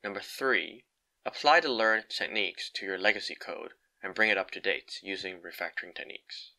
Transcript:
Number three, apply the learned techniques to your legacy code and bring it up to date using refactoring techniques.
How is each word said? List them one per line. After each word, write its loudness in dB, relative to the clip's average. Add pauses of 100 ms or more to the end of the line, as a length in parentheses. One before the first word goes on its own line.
Number -4
three, 0 (420)
apply 6
the -2
learned 2
techniques -4
to -8
your -2
legacy 0
code -10 (320)
and -6
bring 4
it 4
up -2
to -10
date -4
using -6
refactoring -10
techniques. -12